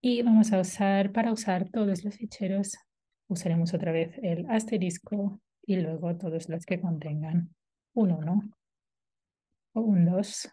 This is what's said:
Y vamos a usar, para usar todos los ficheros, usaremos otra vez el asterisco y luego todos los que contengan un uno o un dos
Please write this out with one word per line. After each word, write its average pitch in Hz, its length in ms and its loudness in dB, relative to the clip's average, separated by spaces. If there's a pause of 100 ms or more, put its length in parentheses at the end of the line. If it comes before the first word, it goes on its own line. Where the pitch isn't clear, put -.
Y 240 200 2
vamos 220 320 6
a 190 60 4
usar, 196 520 0
para 226 180 0
usar 190 380 -2
todos 202 360 -2
los 202 120 -6
ficheros, 196 640 -4 (500)
usaremos 170 460 0
otra 170 180 -2
vez 165 300 -2
el 175 260 -4
asterisco 202 960 -2 (200)
y 190 140 0
luego 170 400 -2
todos 165 320 -6
los 165 160 -6
que 175 160 -4
contengan 156 760 -2 (380)
un 214 180 2
uno 170 400 0 (1200)
o 226 80 0
un 185 240 6
dos 185 460 -2